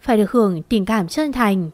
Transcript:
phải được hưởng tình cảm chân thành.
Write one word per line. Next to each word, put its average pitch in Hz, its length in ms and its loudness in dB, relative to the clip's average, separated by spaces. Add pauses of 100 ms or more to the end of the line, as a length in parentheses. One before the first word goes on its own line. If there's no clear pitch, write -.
phải 233 160 2
được 208 140 2
hưởng 190 320 2
tình 208 220 -2
cảm 214 220 -2
chân 302 240 -4
thành. 196 420 0